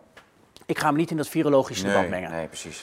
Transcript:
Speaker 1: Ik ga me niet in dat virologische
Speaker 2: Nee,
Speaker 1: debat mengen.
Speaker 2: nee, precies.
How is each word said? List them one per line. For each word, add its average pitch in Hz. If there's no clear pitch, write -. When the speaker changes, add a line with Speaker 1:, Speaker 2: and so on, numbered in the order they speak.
Speaker 1:
Ik -
ga 151
me 143
niet 165
in 165
dat 147
virologische 135
Speaker 2:
Nee, 101
Speaker 1:
debat 95
mengen. 90
Speaker 2:
nee, 82
precies. -